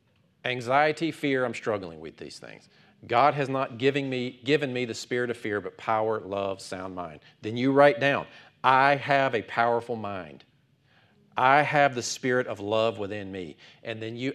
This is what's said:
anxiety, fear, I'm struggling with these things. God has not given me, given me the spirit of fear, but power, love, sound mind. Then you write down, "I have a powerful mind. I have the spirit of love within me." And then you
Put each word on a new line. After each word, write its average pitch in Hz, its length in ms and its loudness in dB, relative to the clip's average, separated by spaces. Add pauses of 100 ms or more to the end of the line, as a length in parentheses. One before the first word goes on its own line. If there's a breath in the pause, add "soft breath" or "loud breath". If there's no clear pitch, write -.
(440)
anxiety, 143 680 0
fear, 135 340 0
I'm 117 100 -4
struggling 92 440 -4
with 78 180 -16
these 73 220 -16
things. 53 300 -18 (380 soft breath)
God 135 280 4
has 139 140 -2
not 135 300 -4
given 135 320 0
me, 123 340 -6
given 139 280 0
me 123 120 -2
the 110 100 -6
spirit 123 360 -4
of 113 60 -4
fear, 104 240 -4
but 90 160 -12
power, 110 420 0
love, 98 420 -4
sound 92 360 -10
mind. 82 240 -10 (220 soft breath)
Then 110 140 -6
you 127 140 2
write 143 300 8
down, 139 260 0 (380 loud breath)
"I 135 320 6
have 135 400 2
a 101 60 0
powerful 117 520 0
mind. 98 480 -10 (920 soft breath)
I 135 260 6
have 143 320 4
the 120 80 -4
spirit 123 460 -2
of 104 100 -8
love 107 400 0
within 101 320 -8
me." 90 260 -10 (280 loud breath)
And 110 180 -8
then 113 140 -8
you 131 180 -6